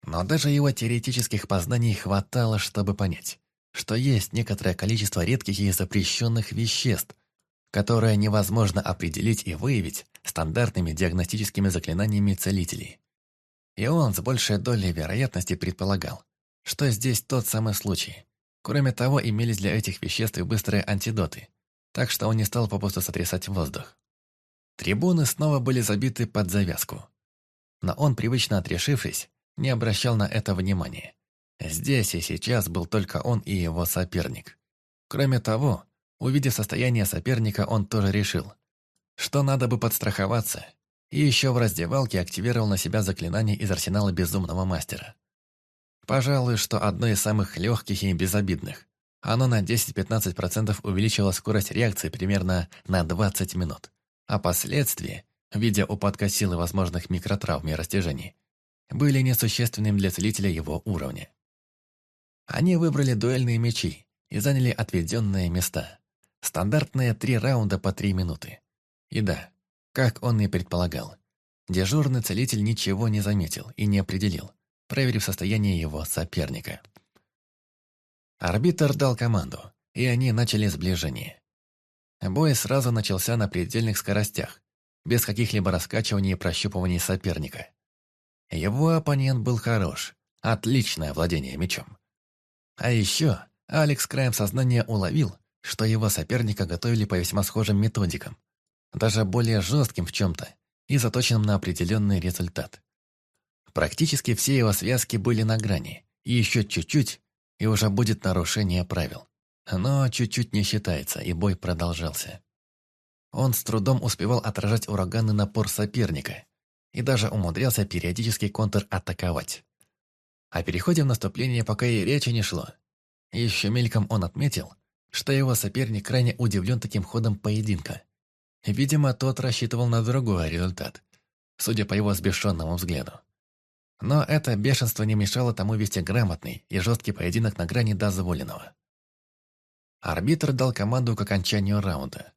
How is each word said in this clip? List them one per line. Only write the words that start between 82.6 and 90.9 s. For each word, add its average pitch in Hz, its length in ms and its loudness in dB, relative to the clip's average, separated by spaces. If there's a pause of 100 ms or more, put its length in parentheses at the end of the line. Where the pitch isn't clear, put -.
начался 107 440 0
на 107 120 2
предельных 110 500 -2
скоростях, - 640 -4 (420)
без 120 220 0
каких-либо 101 460 0
раскачиваний 98 600 0
и 87 40 0
прощупываний 90 640 -2
соперника. 90 680 -4 (800)
Его 104 420 0
оппонент 135 500 2
был 117 180 0
хорош, 107 560 -2 (260)
отличное 110 720 0